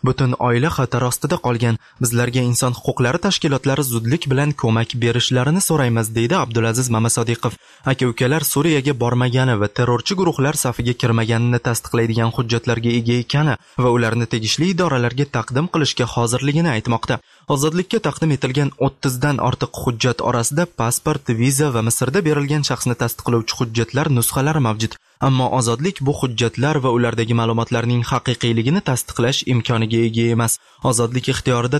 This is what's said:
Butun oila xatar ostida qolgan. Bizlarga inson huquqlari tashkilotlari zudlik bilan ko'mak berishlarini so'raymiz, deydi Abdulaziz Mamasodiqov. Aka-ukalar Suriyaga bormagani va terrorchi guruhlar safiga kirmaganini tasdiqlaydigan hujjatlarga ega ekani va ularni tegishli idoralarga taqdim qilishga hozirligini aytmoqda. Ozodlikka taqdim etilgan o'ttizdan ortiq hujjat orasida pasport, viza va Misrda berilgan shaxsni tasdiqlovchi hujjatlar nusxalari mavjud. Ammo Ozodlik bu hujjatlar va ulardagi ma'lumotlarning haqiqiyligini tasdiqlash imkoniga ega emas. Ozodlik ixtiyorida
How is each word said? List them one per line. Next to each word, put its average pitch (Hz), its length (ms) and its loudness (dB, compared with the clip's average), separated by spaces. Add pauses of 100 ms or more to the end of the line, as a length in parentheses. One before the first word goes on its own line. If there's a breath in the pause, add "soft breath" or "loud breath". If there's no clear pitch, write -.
Butun 131 260 2 (160)
oila 120 300 2
xatar 127 320 0
ostida 147 360 -2
qolgan. 117 300 0 (260 loud breath)
Bizlarga 120 480 0
inson 123 300 0
huquqlari 131 460 0
tashkilotlari 139 640 0
zudlik 117 400 0
bilan 143 200 0 (100)
ko'mak 113 280 2 (140)
berishlarini 127 640 2
so'raymiz, 120 400 2 (100)
deydi 120 260 2
Abdulaziz 117 520 0
Mamasodiqov. 113 580 0 (380 loud breath)
Aka-ukalar 131 600 0
Suriyaga 143 420 2 (100)
bormagani 123 580 2
va 104 60 0
terrorchi 120 520 0
guruhlar 156 440 0
safiga 123 380 -2
kirmaganini 117 680 2
tasdiqlaydigan 117 680 0
hujjatlarga 117 640 0
ega 117 240 0
ekani 147 320 0 (280 loud breath)
va 123 120 4
ularni 117 380 0
tegishli 113 400 -2
idoralarga 139 520 0 (120)
taqdim 127 360 -2
qilishga 135 320 0 (100)
hozirligini 135 600 0
aytmoqda. 117 460 -2 (320 soft breath)
Ozodlikka 170 540 0
taqdim 156 280 0
etilgan 135 340 0 (160)
o'ttizdan 135 520 0 (100)
ortiq - 240 -2 (120)
hujjat 120 360 -2 (100)
orasida 123 340 0 (160)
pasport, 131 460 -2 (160)
viza 139 340 2
va 113 120 0
Misrda 135 400 0
berilgan 147 420 0
shaxsni 123 320 -2
tasdiqlovchi 117 580 -2
hujjatlar 120 480 -2 (100)
nusxalari 139 500 0
mavjud. 110 260 -2 (340 soft breath)
Ammo 131 200 2 (100)
Ozodlik 123 480 0
bu 143 80 2
hujjatlar 123 680 0
va 131 100 2
ulardagi 117 460 2
ma'lumotlarning 117 720 0
haqiqiyligini 123 800 0
tasdiqlash 123 500 0 (140)
imkoniga 113 540 0
ega 113 260 0
emas. 113 260 0 (300 soft breath)
Ozodlik 120 440 0
ixtiyorida 127 460 0